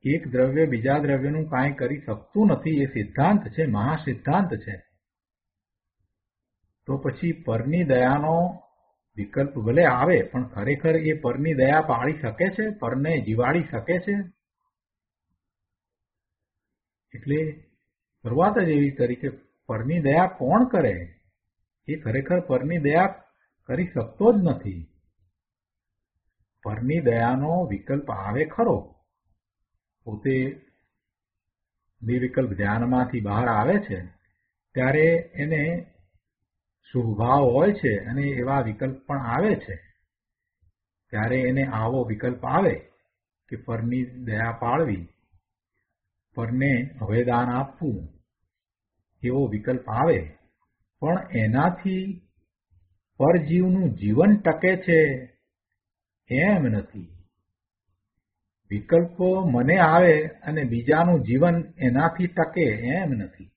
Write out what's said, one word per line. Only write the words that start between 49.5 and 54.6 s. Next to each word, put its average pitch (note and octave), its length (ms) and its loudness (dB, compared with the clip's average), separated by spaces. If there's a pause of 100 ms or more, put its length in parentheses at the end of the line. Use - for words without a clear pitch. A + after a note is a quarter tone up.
આવે, C#3 300 2 (840)
પણ E3 160 0 (200)
એનાથી F3+ 680 0 (1120)
પરજીવનું F3 760 2
જીવન A2 440 4
ટકે F3+ 400 0